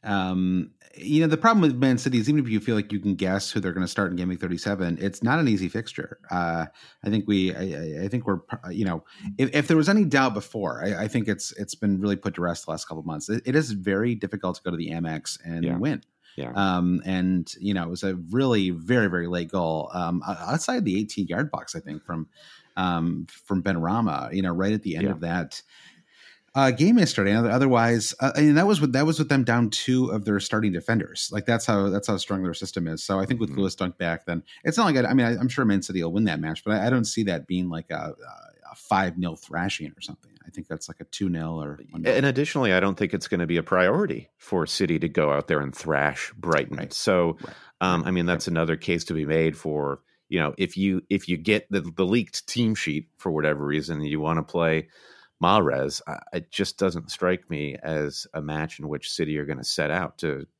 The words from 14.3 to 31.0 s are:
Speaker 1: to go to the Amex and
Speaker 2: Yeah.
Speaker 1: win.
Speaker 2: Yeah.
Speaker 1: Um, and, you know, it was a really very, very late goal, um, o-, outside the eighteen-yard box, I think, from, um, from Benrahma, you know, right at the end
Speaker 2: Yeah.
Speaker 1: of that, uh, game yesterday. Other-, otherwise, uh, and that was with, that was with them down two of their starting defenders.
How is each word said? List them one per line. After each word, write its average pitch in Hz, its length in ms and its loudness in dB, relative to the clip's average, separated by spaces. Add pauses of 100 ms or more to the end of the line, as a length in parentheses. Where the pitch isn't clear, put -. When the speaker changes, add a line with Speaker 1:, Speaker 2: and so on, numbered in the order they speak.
Speaker 1:
to - 60 -18
go 90 80 -4
to 85 60 -4
the 80 140 -6
Amex 82 540 -6
and 82 200 -4
Speaker 2:
Yeah. 73 140 -2
Speaker 1:
win. 131 240 -2 (340)
Speaker 2:
Yeah. 64 180 -10
Speaker 1:
Um, 90 520 2
and, 92 520 0
you 98 140 -2
know, 90 120 -2
it 85 60 -6
was 90 120 -6
a 95 140 -2 (140)
really 113 400 2
very, 98 380 2
very 87 200 0
late 87 220 -2
goal, 80 440 0
um, 87 320 -2
o-, 98 60 -4
outside 165 520 -2
the 98 140 0
eighteen-yard 104 520 -4
box, - 260 -10
I 80 40 -8
think, 76 240 -14
from, 82 240 -6 (480)
um, 85 540 0
from 95 320 -4
Benrahma, 85 720 0
you 95 80 0
know, 92 80 0
right 95 220 0
at 107 100 -2
the 82 140 -4
end 92 80 0
Speaker 2:
Yeah. 67 80 0
Speaker 1:
of 78 80 -6
that, 85 420 -4 (920)
uh, 135 160 6
game 170 280 6
yesterday. 104 360 4
Other-, 117 160 4
otherwise, 117 680 4
uh, 131 160 2
and 151 220 8
that 185 80 6
was 202 120 4
with, 143 140 2
that 139 140 4
was 160 120 2
with 143 120 0
them 135 120 4
down 117 280 4
two 127 360 2
of 101 200 -2
their 104 140 2
starting 107 320 0
defenders. - 600 -2